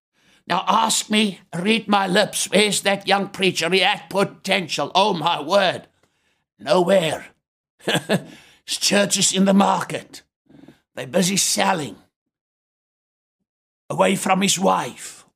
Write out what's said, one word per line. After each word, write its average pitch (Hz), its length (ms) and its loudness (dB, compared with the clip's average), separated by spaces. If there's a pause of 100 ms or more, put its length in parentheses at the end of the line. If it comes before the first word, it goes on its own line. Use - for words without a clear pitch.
(500)
Now 175 160 -2
ask 220 420 0
me, 214 300 0 (180)
read 220 300 -2
my 196 220 0
lips, 190 420 -2
where's 208 300 2
that 196 260 -2
young 190 220 0
preacher? 175 420 -2
He 185 100 2
had 190 300 -2
potential. 185 880 -2
Oh, 196 180 4
my 160 260 -2
word. 170 460 0 (720)
Nowhere. 175 680 2 (300)
<laughs> - 300 -20
His - 920 -6
church 202 380 0
is - 160 0
in 190 120 2
the 196 100 4
market. 190 680 0 (760)
They're 135 100 -10
busy 180 300 0
selling. 190 600 -2 (1900)
Away 190 280 2
from 190 260 0
his 190 160 0
wife. 180 640 -2 (120)